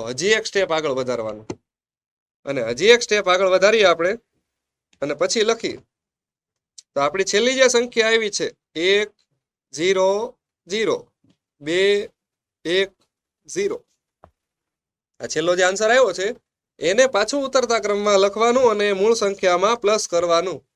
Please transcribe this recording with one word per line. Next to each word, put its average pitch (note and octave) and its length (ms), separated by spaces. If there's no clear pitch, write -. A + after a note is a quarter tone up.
હજી B2+ 220
એક A3 200
સ્ટેપ F#3 260
આગળ D#3 180
વધારવાનું A#2 560
અને C#3 180
હજી A#2+ 240
એક A#3 160
સ્ટેપ G3+ 260
આગળ F#3 180
વધારીએ F#3+ 380
આપણે E3+ 280
અને C#3+ 120
પછી F#3 260
લખીએ. G#3+ 360
તો C#3 80
આપણી E3 240
છેલ્લી A#3 300
જે C4 140
સંખ્યા A#3+ 400
આવી A3 220
છે D#3+ 160
એક, G3 360
ઝીરો, F#3+ 680
ઝીરો, G3 460
બે, D#3+ 200
એક, F#3+ 260
ઝીરો. E3+ 320
આ A#2+ 60
છેલ્લો D#3+ 300
જે F#3 80
આન્સર G3 260
આવ્યો A#3+ 220
છે F3+ 140
એને G3+ 280
પાછું C4 380
ઉતરતા A#3+ 360
ક્રમમાં G#3 380
લખવાનું A3+ 520
અને G#3 220
મૂળ G3+ 220
સંખ્યામાં G3 640
પ્લસ G#3 280
કરવાનું. E3+ 560